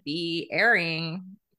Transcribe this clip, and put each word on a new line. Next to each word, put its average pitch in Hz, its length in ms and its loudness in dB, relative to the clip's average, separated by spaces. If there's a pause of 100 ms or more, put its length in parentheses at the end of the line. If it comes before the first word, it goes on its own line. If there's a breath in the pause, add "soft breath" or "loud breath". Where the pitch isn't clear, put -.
be 165 460 -2
airing. 175 840 0 (220)